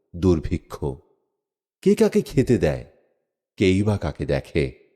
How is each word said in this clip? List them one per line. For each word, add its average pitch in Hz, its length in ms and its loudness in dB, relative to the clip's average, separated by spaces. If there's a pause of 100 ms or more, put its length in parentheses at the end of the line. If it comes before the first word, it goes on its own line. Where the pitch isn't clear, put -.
(160)
দুর্ভিক্ষ। 82 680 -2 (1000)
কে 196 120 4
কাকে 214 280 2
খেতে 123 360 0
দেয়? 73 320 -2 (720)
কেই 95 220 4
বা 104 160 0
কাকে 73 280 -6
দেখে? 69 460 -2 (240)